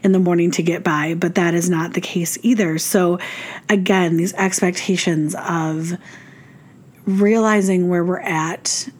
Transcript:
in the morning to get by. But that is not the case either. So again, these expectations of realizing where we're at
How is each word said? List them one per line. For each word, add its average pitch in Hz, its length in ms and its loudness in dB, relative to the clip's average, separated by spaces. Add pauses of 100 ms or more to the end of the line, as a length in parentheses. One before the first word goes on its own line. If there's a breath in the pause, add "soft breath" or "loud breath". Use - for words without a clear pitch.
in 190 100 4
the 185 60 4
morning 175 320 2
to 170 120 -2
get 170 220 -2
by. 156 300 0
But 175 200 -2
that 170 180 2
is 175 160 0
not 170 260 -2
the 175 60 -2
case - 420 -4
either. 208 340 2
So 175 420 0 (480 loud breath)
again, 185 480 2
these 175 200 0
expectations 180 1000 -2
of 165 600 -4 (1080 loud breath)
realizing 202 800 4
where 175 160 2
we're 180 160 -2
at - 680 -4 (100)